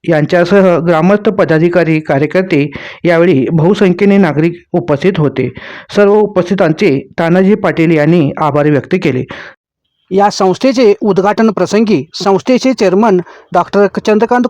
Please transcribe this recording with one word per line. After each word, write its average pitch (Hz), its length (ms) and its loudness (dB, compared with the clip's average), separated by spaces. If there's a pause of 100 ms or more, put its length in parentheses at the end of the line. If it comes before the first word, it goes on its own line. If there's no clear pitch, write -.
यांच्यासह 175 680 2 (100)
ग्रामस्थ 180 420 0
पदाधिकारी, 165 720 0
कार्यकर्ते 151 680 -2 (380)
यावेळी 165 480 2
बहुसंख्येने 190 640 2
नागरिक 165 360 0 (200)
उपस्थित 175 460 -2
होते. 131 300 -2 (480)
सर्व 202 180 4
उपस्थितांचे 185 840 0 (200)
तानाजी 185 360 2
पाटील 165 360 0
यांनी 156 400 2 (100)
आभार 147 300 0
व्यक्त 143 320 -2
केले. 127 220 -2 (840)
या 202 200 2
संस्थेचे 208 680 0
उद्घाटन 208 500 0
प्रसंगी 202 520 0 (120)
संस्थेचे 226 580 0
चेअरमन 202 460 0 (340)
डॉक्टर 196 340 0 (200)
चंद्रकांत 226 440 0